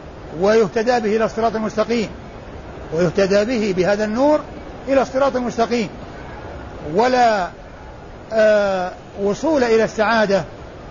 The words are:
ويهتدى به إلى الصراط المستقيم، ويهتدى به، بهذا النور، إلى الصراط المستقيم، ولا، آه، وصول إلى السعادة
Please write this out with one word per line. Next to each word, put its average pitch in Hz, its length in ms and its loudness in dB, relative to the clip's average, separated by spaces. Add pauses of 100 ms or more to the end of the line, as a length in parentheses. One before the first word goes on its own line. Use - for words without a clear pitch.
(420)
ويهتدى 226 580 4
به 220 160 0
إلى 220 100 2
الصراط 220 300 0
المستقيم، 214 540 -2 (840)
ويهتدى 190 520 2
به، 220 320 0
بهذا 202 280 2
النور، 269 340 2 (480)
إلى 269 140 4
الصراط 262 340 0
المستقيم، 226 540 -2 (1080)
ولا، 226 520 4 (840)
آه، 202 580 4 (320)
وصول 247 400 2
إلى 226 200 4
السعادة 208 600 2 (480)